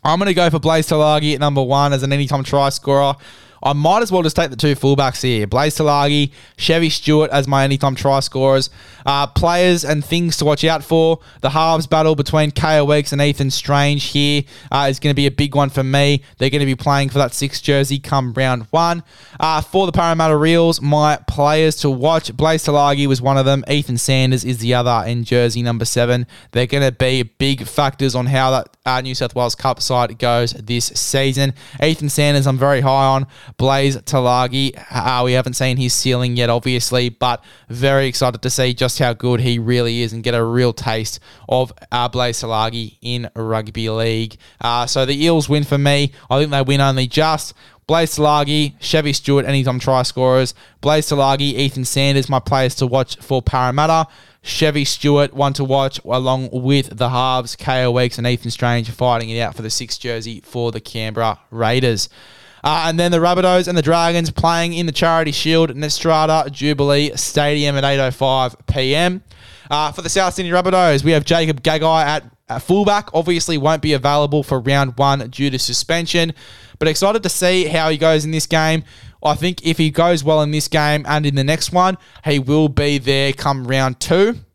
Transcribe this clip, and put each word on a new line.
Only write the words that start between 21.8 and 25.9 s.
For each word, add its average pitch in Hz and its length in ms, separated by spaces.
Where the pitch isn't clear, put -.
watch, 135 460
Blaze 156 280
Talagi 143 420
was 135 140
one 135 160
of 135 100
them. 139 220
Ethan 139 300
Sanders 131 460
is 123 140
the 117 160
other 120 320
in 117 180
jersey 120 380
number 117 220
seven. 123 420